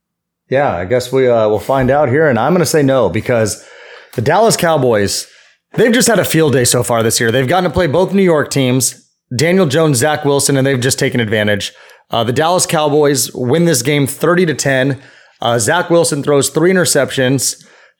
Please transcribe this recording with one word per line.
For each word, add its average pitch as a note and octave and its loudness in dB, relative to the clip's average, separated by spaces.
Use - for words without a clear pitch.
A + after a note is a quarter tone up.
Yeah, B2+ 0
I F2 -6
guess B2 -2
we, C3 2
uh, A2+ 2
we'll G#2+ 0
find C3 0
out C#3+ 2
here, D3+ 2
and A#2+ 2
I'm C#3 0
gonna F3 2
say D#3 0
no C3 2
because A2 -2
the B2 -2
Dallas F3 2
Cowboys, B2+ 0
they've A#3 2
just A#3+ 2
had A3 2
a D3+ -2
field D#3 0
day B2+ 2
so A#2+ 0
far A2+ 0
this A2 0
year. A2+ 0
They've B2+ 0
gotten F3+ 0
to F3 -4
play F3+ 0
both E3+ 0
New G3 2
York D#3 2
teams, B2+ -2
Daniel F3 2
Jones, D3 0
Zach D3 -2
Wilson, C#3 0
and C3 0
they've C3+ 0
just B2+ -2
taken C3 -2
advantage. G#2 -2
Uh, A#2 -2
the A#2 -2
Dallas D#3+ 0
Cowboys D3 0
win C#3 0
this C#3+ 0
game C#3+ 0
thirty F3 0
to D3+ -4
ten. C3 -2
Uh, A#2 0
Zach E3+ -2
Wilson D#3+ 0
throws C#3 0
three E3 0
interceptions. C3+ -2